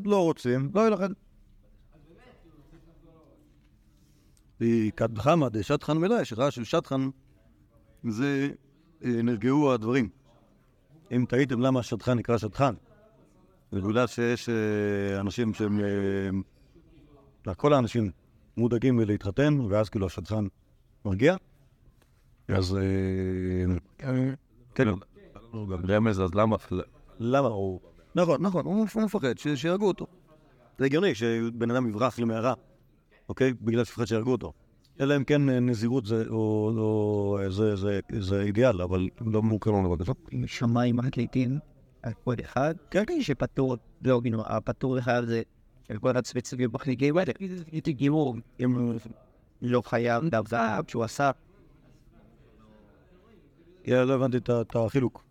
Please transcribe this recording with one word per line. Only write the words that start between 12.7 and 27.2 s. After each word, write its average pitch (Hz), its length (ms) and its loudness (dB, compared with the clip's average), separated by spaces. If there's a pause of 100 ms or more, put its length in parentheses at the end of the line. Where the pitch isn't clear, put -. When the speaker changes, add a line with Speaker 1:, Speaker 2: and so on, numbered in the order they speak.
Speaker 1:
זה 98 100 -4
בגלל 110 260 2
שיש, 120 420 -2
אה, 104 680 0
אנשים 104 340 -2
שהם, 104 260 0 (1700)
אה, 110 60 -2
כל 147 200 2
האנשים 113 380 2 (460)
מודאגים 120 380 2
מלהתחתן, 113 640 2
ואז 107 300 0
כאילו 98 160 -2
השדכן 98 400 -4 (600)
מרגיע. 110 300 4 (1120)
אז, 95 300 0
אה, 92 1300 -2 (680)
כן. 113 120 4 (640)
Speaker 2:
לא, 107 140 -8
גם 92 200 -6
רמז, 104 340 4
אז 92 140 0
למה, 107 200 4 (640)
Speaker 1:
למה 127 280 2